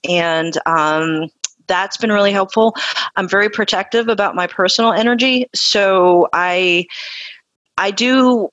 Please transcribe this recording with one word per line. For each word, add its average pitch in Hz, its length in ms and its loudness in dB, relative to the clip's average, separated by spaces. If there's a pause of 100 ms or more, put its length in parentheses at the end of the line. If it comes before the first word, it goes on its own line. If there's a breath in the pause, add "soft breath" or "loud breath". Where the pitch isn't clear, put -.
And, 165 580 0
um, 160 640 0 (380)
that's 190 300 -2
been 226 160 -2
really 202 180 4
helpful. 202 440 2 (420 loud breath)
I'm 190 100 -4
very 202 220 2
protective 214 580 -2
about 202 280 0
my 175 120 -2
personal 196 460 0
energy. 240 600 0
So 185 800 2
I, 180 540 0 (880 loud breath)
I 190 120 -2
do 247 640 2